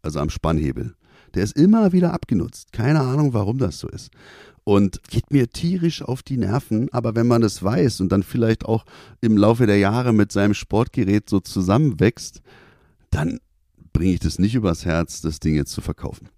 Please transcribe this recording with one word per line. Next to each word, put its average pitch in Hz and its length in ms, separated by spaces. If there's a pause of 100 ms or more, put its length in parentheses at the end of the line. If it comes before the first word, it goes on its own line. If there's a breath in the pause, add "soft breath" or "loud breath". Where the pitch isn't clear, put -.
Also 78 180
am 76 100
Spannhebel. 78 640 (380 soft breath)
Der 90 100
ist 110 140
immer 196 360
wieder 175 200
abgenutzt. - 600
Keine 139 280
Ahnung, 131 320
warum 104 240
das 90 220
so - 80
ist. - 240 (520 loud breath)
Und 101 460
geht - 220
mir 135 180
tierisch 170 520
auf 127 220
die 131 140
Nerven, 110 540
aber 117 240
wenn 120 120
man 117 140
es 107 220
weiß 117 380
und 92 100
dann 95 120
vielleicht 113 420
auch 110 200 (360 loud breath)
im 110 160
Laufe 117 280
der 101 120
Jahre 113 360
mit 104 180
seinem 104 220
Sportgerät 104 760
so 98 100
zusammenwächst, 98 1000 (720 soft breath)
dann - 280 (540)
bringe 90 200
ich 85 80
das 80 180
nicht 107 160
übers 95 300
Herz, 82 340
das 78 220
Ding 78 140
jetzt 71 180
zu - 80
verkaufen. - 560